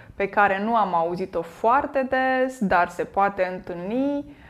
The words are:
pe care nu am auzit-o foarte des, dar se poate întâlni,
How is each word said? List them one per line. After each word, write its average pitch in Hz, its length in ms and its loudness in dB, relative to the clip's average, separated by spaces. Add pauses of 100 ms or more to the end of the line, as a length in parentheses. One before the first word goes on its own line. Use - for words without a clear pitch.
(200)
pe 196 80 0
care 196 340 2
nu 226 140 0
am 196 180 2
auzit-o 175 480 -2
foarte 262 680 0
des, 262 480 0
dar 180 300 2
se - 160 -6
poate 196 480 0
întâlni, 226 840 -6 (120)